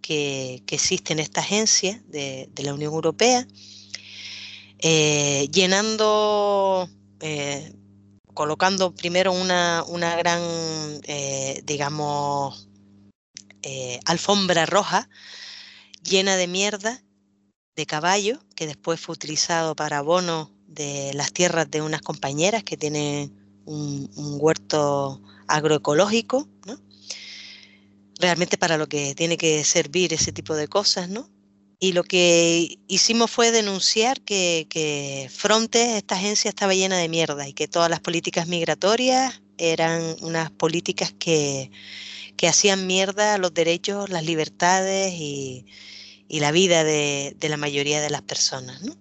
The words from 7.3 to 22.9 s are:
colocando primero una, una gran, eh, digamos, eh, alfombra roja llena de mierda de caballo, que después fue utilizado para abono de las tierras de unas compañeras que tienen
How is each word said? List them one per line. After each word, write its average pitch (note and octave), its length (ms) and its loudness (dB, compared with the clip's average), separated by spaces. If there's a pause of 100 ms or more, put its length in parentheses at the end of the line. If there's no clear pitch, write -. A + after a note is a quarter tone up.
colocando F3+ 600 0
primero F3+ 360 2
una, F3+ 560 2
una E3+ 280 -2
gran, E3+ 260 2 (640)
eh, C#3 600 -6
digamos, C#3+ 1040 -4 (920)
eh, C3 440 -8
alfombra F3 600 4
roja F3+ 420 2 (960)
llena F#3+ 320 4
de F3+ 120 2
mierda G3+ 540 -2 (720)
de D3+ 120 -6
caballo, G3 520 0 (160)
que D#3+ 120 -8
después D#3+ 320 -6
fue - 140 -10
utilizado D#3+ 600 -2
para D3+ 220 -2
abono E3 540 0 (160)
de C#3+ 480 -8
las C#3+ 180 -4
tierras E3 380 2
de D3+ 100 -2
unas D#3 200 -4
compañeras D#3+ 640 -2
que D3+ 140 -8
tienen D3 560 -4 (320)